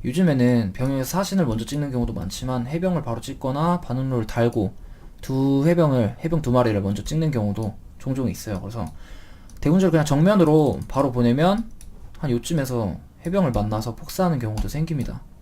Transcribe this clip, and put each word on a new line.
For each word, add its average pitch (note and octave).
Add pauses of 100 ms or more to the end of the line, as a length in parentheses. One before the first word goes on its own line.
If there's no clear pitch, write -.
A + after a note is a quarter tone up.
요즘에는 B2
병영에서 C3
사신을 F#3
먼저 A2+
찍는 C#3+
경우도 A#2+
많지만 B2
해병을 E3+
바로 A#2
찍거나 D3
반응로를 B2+
달고 A#2 (460)
두 C3+
해병을, D3
해병 E3
두 B2
마리를 A#2
먼저 G2+
찍는 D#3
경우도 G#2+ (240)
종종 C3
있어요. F#2
그래서 G2+ (760)
대군주를 F3+
그냥 D#3
정면으로 D3+
바로 C3+
보내면 C#3+ (480)
한 D3
요쯤에서 A#2+ (280)
해병을 F3
만나서 G#2+
폭사하는 F3
경우도 A2
생깁니다. D3+ (180)